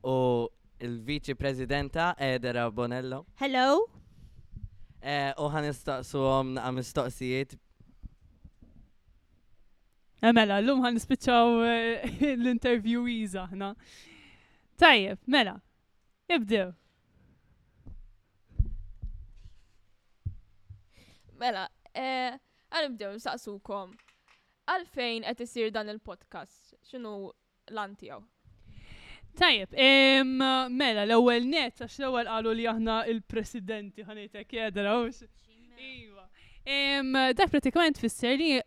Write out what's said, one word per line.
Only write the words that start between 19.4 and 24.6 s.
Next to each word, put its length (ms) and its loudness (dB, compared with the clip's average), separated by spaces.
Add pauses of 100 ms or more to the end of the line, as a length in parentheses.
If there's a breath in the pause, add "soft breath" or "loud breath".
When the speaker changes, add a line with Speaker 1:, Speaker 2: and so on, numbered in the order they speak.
Speaker 4:
Mela, 300 -4 (260)
eh, 440 -6 (340)
għal 160 -2
nibdew 300 -10
nsaqsukom. 760 -10 (760)